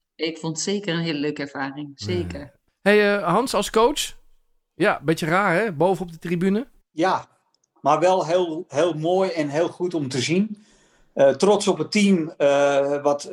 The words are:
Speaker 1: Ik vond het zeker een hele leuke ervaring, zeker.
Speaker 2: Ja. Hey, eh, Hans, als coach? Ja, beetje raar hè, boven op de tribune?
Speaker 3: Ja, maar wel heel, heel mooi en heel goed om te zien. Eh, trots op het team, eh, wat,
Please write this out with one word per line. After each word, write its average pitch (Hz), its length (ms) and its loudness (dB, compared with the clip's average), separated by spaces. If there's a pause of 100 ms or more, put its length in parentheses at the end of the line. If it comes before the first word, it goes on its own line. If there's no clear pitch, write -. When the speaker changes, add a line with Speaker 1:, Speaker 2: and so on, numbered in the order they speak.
(140)
Speaker 1:
Ik 160 240 -6
vond 165 180 -8
het - 80 -6
zeker 196 300 -4
een 170 60 -2
hele 160 180 -4
leuke 147 240 -4
ervaring, 143 520 -10
zeker. 104 460 -6
Speaker 2:
Ja. - 120 -20 (300)
Hey, 202 360 4
eh, 170 140 -2
Hans, 233 220 0
als 220 160 -2
coach? - 480 0 (560)
Ja, 185 300 0
beetje 160 220 0
raar 180 280 2
hè, 208 180 0
boven 185 340 0
op 170 60 -18
de 160 60 -20
tribune? 190 480 -2 (240)
Speaker 3:
Ja, 339 360 0 (540)
maar 151 200 2
wel 180 260 2
heel, 170 420 -2
heel 160 240 0
mooi 180 380 0
en 156 180 -4
heel 156 200 0
goed 175 260 -6
om 147 140 -2
te 123 120 -4
zien. 185 440 -2 (500)
Eh, 139 140 6
trots 196 400 2
op 160 100 0
het 151 140 -6
team, 196 440 4
eh, 143 680 2
wat, 143 300 -2